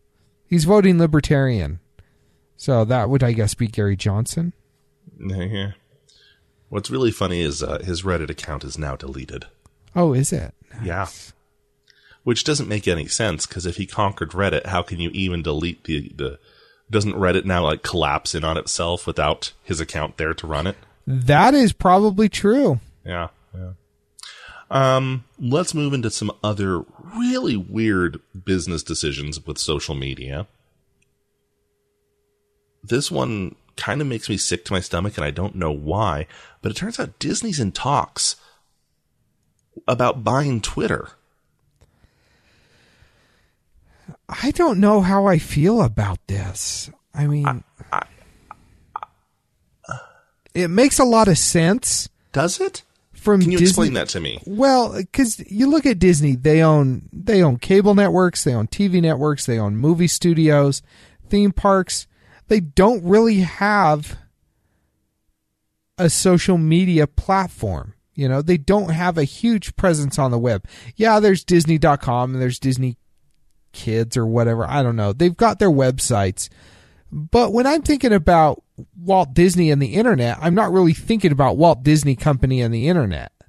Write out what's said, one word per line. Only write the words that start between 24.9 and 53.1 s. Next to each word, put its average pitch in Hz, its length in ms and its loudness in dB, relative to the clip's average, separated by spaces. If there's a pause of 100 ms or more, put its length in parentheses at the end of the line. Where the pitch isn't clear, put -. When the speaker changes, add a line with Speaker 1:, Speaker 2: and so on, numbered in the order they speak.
Speaker 2:
let's 147 360 -2
move 147 180 -2
into 117 160 -4
some 104 220 -6 (120)
other 98 400 -2 (320)
really 247 400 -2
weird 92 640 -2 (240)
business 87 380 -4
decisions 76 640 -8
with 73 140 -10
social 76 340 -6
media. 67 540 -10 (2250)
This 107 280 -4
one 120 440 -6 (220)
kind 123 240 -6
of 147 60 -6
makes 117 220 -8
me 104 80 -4
sick - 280 -6
to - 80 -6
my 92 60 -2
stomach, 87 380 -6
and 78 80 -4
I 73 40 -4
don't 87 260 -6
know 82 160 -4
why, 76 540 -4 (360)
but 101 100 -6
it - 40 -12
turns 220 240 -8
out - 200 -12
Disney's 196 400 -6
in 101 120 -2
talks - 640 -4 (1500)
about 123 360 -2
buying 123 380 -2
Twitter. - 480 -6 (3250)
Speaker 1:
I 269 220 -4
don't 285 280 0
know 208 220 4
how 196 260 2
I 180 100 4
feel 190 440 0
about 104 460 -2
this. 95 640 -8 (240)
I 147 140 -2
mean, 143 360 -2 (280)
Speaker 2:
I, - 140 -4 (1800)
I, - 100 -14 (560)
Speaker 1:
it 175 160 -2
makes 247 300 4
a 269 60 4
lot 226 220 4
of 170 100 4
sense. - 720 0 (220)
Speaker 2:
Does 156 280 -2
it? 381 220 -6 (320)